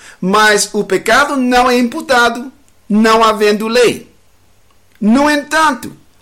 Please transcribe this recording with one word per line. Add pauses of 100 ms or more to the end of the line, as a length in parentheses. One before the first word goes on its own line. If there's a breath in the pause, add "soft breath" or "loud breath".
(200 loud breath)
mas
o
pecado
não
é
imputado, (380)
não
havendo
lei. (880)
No
entanto, (240)